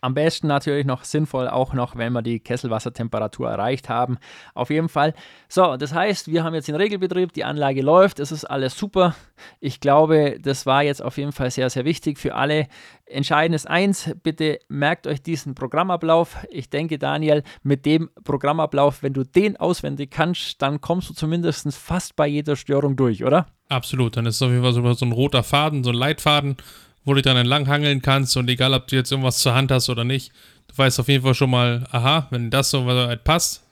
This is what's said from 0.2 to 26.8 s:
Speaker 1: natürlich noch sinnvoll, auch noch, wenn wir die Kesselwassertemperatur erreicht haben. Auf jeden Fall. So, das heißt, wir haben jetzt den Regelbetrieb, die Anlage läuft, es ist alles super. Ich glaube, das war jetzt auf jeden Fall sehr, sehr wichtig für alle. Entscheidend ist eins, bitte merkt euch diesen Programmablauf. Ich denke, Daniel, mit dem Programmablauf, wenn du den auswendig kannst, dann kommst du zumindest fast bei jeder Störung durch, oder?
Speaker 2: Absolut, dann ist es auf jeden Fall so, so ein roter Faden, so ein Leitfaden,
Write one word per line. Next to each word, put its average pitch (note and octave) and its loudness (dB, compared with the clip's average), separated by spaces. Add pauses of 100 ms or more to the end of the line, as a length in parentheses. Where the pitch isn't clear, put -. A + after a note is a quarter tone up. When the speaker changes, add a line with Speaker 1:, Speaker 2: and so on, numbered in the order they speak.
Speaker 1:
natürlich C#3+ 0
noch C3 -4
sinnvoll, C3+ -2
auch B2+ 0
noch, B2 -4
wenn A#2 -2
wir A#2+ -2
die A#2 -2
Kesselwassertemperatur A#2 -6
erreicht A2+ -4
haben. B2 -2 (360)
Auf B2 -4
jeden D#3+ 0
Fall. D3+ 0 (340)
So, F3 2
das D3 -6
heißt, F3+ -2
wir E3 0
haben E3 -4
jetzt D#3 -6
den D3+ -4
Regelbetrieb, F#3 0
die B2 -6
Anlage C#3 -2
läuft, E3+ 6
es C#3 -4
ist D#3 -8
alles C3 -4
super. F#3 0 (420)
Ich C3+ -6
glaube, D3 4
das C3+ -4
war C#3 2
jetzt C#3+ -2
auf B2+ -6
jeden C#3+ -6
Fall B2+ -4
sehr, B2+ -2
sehr B2+ -4
wichtig D#3 -4
für - -4
alle. C#3+ 0 (380)
Entscheidend D#3 0
ist D3+ -6
eins, F#3 0 (120)
bitte D#3 -2
merkt C#3+ -2
euch C#3+ -6
diesen D3 -6
Programmablauf. E3 0
Ich - -12
denke, D3+ -4
Daniel, D3 2 (200)
mit C#3 0
dem D#3+ 2 (120)
Programmablauf, C#3+ 0
wenn C#3 -2
du C3+ -2
den G3 2
auswendig C#3+ -4
kannst, - -2
dann C#3+ 0
kommst F3 -2
du - -16
zumindest D#3+ -2
fast - -6
bei D3+ 2
jeder D3 -2
Störung C#3 0
durch, B2 2
oder? E3 4 (240)
Speaker 2:
Absolut, B2+ -2
dann A#2 0
ist A2+ -2
es - -2
auf B2+ 2
jeden B2 2
Fall B2 2
so, A#2+ 2
so A#2+ 0
ein A#2+ 0
roter B2+ 2
Faden, D3 0
so B2 -2
ein A#2+ 0
Leitfaden, C#3+ 0 (500)